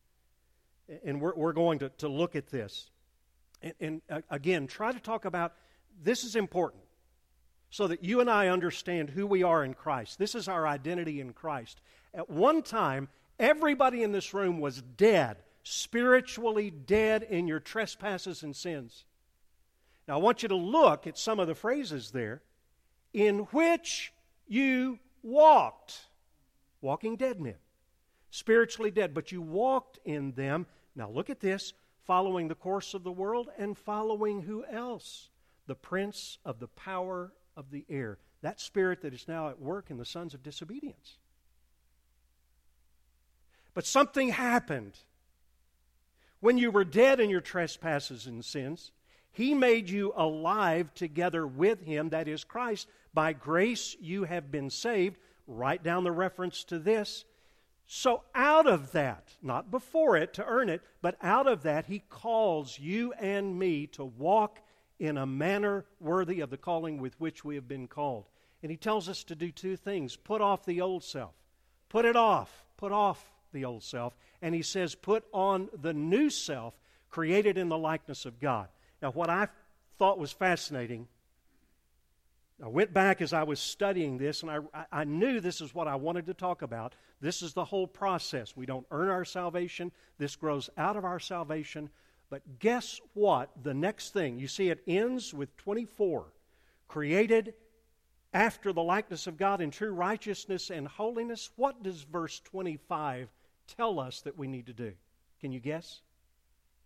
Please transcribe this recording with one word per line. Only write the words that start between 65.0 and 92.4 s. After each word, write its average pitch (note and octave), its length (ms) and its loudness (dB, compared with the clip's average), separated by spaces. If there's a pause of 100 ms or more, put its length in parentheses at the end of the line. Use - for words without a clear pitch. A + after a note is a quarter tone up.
a C3+ 80 -2
manner G3 580 0 (160)
worthy E3+ 400 0
of C3+ 100 -6
the C3+ 60 -8
calling E3 420 -4
with C3 220 -8
which D#3+ 240 -6
we D3 100 -8
have C3 140 -10
been C3 200 -10
called. C3+ 400 -6 (340)
And D#3 80 -8
He E3 60 -8
tells G#3+ 320 -2
us - 160 -10
to E3+ 100 -12
do E3 160 -6
two F#3 260 -8
things. F3 400 -6
Put G#3+ 240 -4
off G3+ 240 2
the F3 160 -2
old F#3 240 -2
self. A#2+ 300 -10 (540)
Put A3+ 160 2
it A#3 120 6
off. G#3 480 4 (120)
Put G3 160 -6
off G3+ 400 0 (200)
the C3+ 120 -6
old A#2+ 180 -8
self. A#2+ 340 -8 (240)
And E3+ 140 -2
He E3 80 -2
says, F3+ 320 -2
"Put A3 380 0
on F#3+ 400 2
the D#3+ 200 -4
new F#3 380 2
self, A#2 480 -8 (320)
created F#3 480 2
in F3+ 100 0
the D#3+ 80 0
likeness D#3 480 -4
of A#2+ 160 -14
God." A#2 280 -2 (340)
Now, C#3 80 -2
what E3 180 -2
I F#3+ 200 2 (500)
thought G3 200 4
was D3 140 -6
fascinating, B2 760 -2 (1500)
I A#2+ 60 -10
went E3+ 260 0
back F#3+ 260 6
as D#3+ 120 -2
I D#3+ 100 2
was D3+ 160 -2
studying F3+ 580 -2
this, C#3+ 260 -4
and D#3+ 80 -10
I, D3+ 80 -4 (140)
I, D#3+ 200 -12
I D3+ 120 -2
knew G3+ 360 0
this F3 200 -4
is - 140 -12
what E3 140 -4
I C#3 80 -2
wanted E3 300 -4
to F3+ 80 -6
talk F3+ 280 -4
about. A#2 320 -10 (260)
This D#3+ 220 -4
is E3 100 -10
the F3+ 120 -2
whole F#3+ 240 -2
process. D#3+ 680 -4
We B2+ 100 -10
don't C3 240 -8
earn D#3+ 180 -2
our F#3 160 0
salvation. F3 640 -6 (280)
This C#3+ 180 -6
grows D3 400 -4
out F#3+ 200 0
of G3 80 -6
our F3+ 140 -4
salvation. D#3 720 -8 (400)
But C#3 300 -14